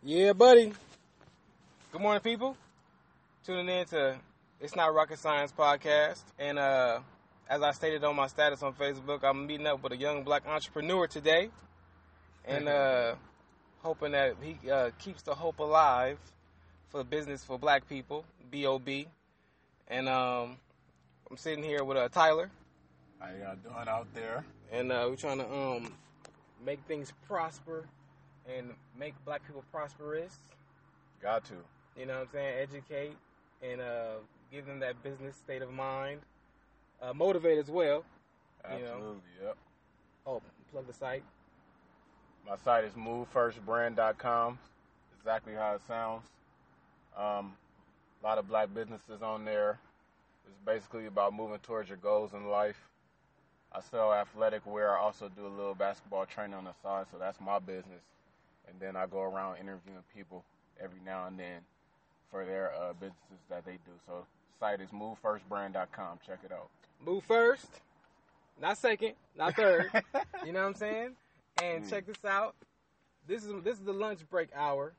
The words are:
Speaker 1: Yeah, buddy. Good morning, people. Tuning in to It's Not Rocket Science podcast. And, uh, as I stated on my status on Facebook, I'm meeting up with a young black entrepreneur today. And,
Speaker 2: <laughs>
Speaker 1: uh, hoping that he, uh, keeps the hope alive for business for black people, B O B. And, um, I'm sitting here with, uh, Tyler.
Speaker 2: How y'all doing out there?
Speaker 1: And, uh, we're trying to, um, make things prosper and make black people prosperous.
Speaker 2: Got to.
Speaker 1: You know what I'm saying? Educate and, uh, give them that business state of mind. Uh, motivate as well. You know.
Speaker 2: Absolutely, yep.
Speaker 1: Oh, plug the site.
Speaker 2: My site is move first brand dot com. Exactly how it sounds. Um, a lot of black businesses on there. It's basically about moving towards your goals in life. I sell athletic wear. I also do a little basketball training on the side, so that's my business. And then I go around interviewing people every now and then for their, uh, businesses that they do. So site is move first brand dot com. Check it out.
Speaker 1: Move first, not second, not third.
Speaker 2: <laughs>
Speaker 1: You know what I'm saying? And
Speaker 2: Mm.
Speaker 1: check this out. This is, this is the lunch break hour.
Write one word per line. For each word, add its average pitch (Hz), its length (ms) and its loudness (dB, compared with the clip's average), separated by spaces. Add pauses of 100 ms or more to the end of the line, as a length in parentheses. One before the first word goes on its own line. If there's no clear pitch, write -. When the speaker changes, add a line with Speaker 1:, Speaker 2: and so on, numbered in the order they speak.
Speaker 1:
Yeah, 180 300 6
buddy. 233 400 12 (1160)
Good 165 100 -6
morning, 208 200 4
people. 233 360 -2 (880)
Tuning 180 240 -4
in 180 180 0
to 139 300 2 (420)
It's 147 160 -10
Not 160 180 6
Rocket 156 260 4
Science 147 380 0
podcast. 151 640 4 (180)
And, 143 200 -2
uh, 131 400 4 (500)
as 143 120 2
I 147 100 4
stated 156 320 0
on 147 120 4
my 135 120 2
status 147 360 2
on 135 100 -2
Facebook, 139 500 -4
I'm 139 240 4
meeting 151 200 -4
up 139 160 0
with 127 100 -4
a 123 40 -8
young 143 260 -2
black 143 240 2
entrepreneur 156 600 -2
today. 160 420 4 (960)
And, 147 220 -2
Speaker 2:
<laughs> - 20 0
Speaker 1:
uh, 131 460 4 (680)
hoping 156 320 -2
that 135 280 4
he, 151 280 -10
uh, 131 300 4
keeps 196 240 -12
the 143 120 -2
hope 160 240 -4
alive 147 580 6 (720)
for 139 140 -6
business 143 400 -6
for 131 140 -8
black 143 300 4
people, 143 380 -8 (260)
B 143 140 -4
O 135 140 4
B. 139 280 -6 (800)
And, 131 220 -2
um, 123 480 0 (720)
I'm - 80 -16
sitting 151 260 -6
here 147 200 -2
with, 135 140 0
uh, 123 120 2
Tyler. 165 400 4 (680)
Speaker 2:
How 92 80 -14
y'all 95 280 -12
doing 117 320 -12
out 113 260 -4
there? 117 300 -6 (280)
Speaker 1:
And, 123 200 -2
uh, 123 180 0
we're 131 60 -4
trying 135 240 -4
to, 120 140 -6
um, 123 400 -4 (720)
make 139 220 -6
things 147 260 -8 (140)
prosper 160 580 -6 (720)
and 123 160 -12 (240)
make 147 160 -10 (120)
black 147 200 -8
people 143 260 -16
prosperous. 151 640 -8 (880)
Speaker 2:
Got 110 240 -2
to. 107 80 -16 (440)
Speaker 1:
You 127 80 -12
know 131 100 -6
what 131 120 -6
I'm - 60 -
saying? 139 280 -4
Educate 143 540 -8 (460)
and, 127 200 -10
uh, 117 340 -6 (360)
give 139 140 -14
them 139 140 -12
that 127 240 -6
business 135 340 -12
state 131 240 -10
of 127 100 -10
mind. 135 480 -6 (840)
Uh, 127 120 -8
motivate 165 440 4
as 143 120 -2
well. 156 340 2 (600)
You 95 140 -8
know. 120 120 -10
Speaker 2:
Absolutely, 107 300 -12 (200)
yep. 104 160 -8 (720)
Speaker 1:
Oh, 123 140 -6 (300)
plug 135 160 -10
the 127 60 -16
site. 135 300 -8 (1200)
Speaker 2:
My 98 100 -6
site 117 260 4
is 107 120 -8
move 117 340 -8
first 117 360 0
brand 117 300 0
dot 110 220 2
com. 120 420 -2 (600)
Exactly 110 340 -4
how 107 220 -2
it 101 120 -8
sounds. 113 360 -6 (920)
Um, 101 360 -4 (680)
a - 40 -8
lot 110 120 2
of 101 100 -4
black 107 260 0
businesses 107 480 -10
on 110 240 -6
there. 104 340 0 (680)
It's 98 180 -20
basically 110 400 -4
about 101 280 0
moving 107 260 -8
towards 110 300 -8
your 98 80 -12
goals 104 360 0
in 104 160 -10
life. 104 400 0 (840)
I 95 80 -10
sell 110 320 2
athletic 107 520 0
wear. 104 320 2
I 104 40 2
also 104 280 -2
do 101 180 -14
a 98 100 -12
little 98 180 -6
basketball 98 500 -4
training 101 300 -10
on 95 100 -12
the 90 80 -14 (100)
side, 98 280 -4
so 87 60 -16
that's 95 220 -8
my 98 200 -2
business. 92 440 -12 (680)
And 92 100 -20
then 95 160 -10
I 95 120 -2
go 95 140 -6
around 95 360 -6
interviewing 95 460 -16 (120)
people 90 280 -18 (380)
every 92 240 -16
now 95 220 -8
and 92 100 -12
then 90 240 -12 (720)
for 98 140 -6
their, 95 280 -4
uh, 87 200 -6
businesses 95 560 -18
that 87 160 -10
they 92 80 -14
do. 90 180 -20 (160)
So 87 180 -12 (340)
site 104 200 -2
is 95 140 -14
move 107 260 -10
first 107 300 -2
brand 101 240 -6
dot 92 180 -4
com. 85 340 -10
Check 92 200 -12
it 92 60 -14
out. 90 180 -12 (360)
Speaker 1:
Move 185 200 -2
first, 233 420 4 (920)
not 190 160 -2
second, 220 360 0 (220)
not 160 200 0
third. 185 400 6
Speaker 2:
<laughs> 311 500 -2
Speaker 1:
You 160 80 -8
know 185 80 0
what 196 60 2
I'm 196 80 -4
saying? 220 400 -6 (460)
And 170 220 -4
Speaker 2:
Mm. 156 60 -12
Speaker 1:
check 196 160 -6
this 208 200 -14
out. 202 300 0 (720)
This 214 180 -4
is, 208 80 -8 (100)
this 220 140 -2
is 196 80 -18
the 202 80 -4
lunch 202 260 -4 (100)
break 170 260 -2
hour. 143 440 -2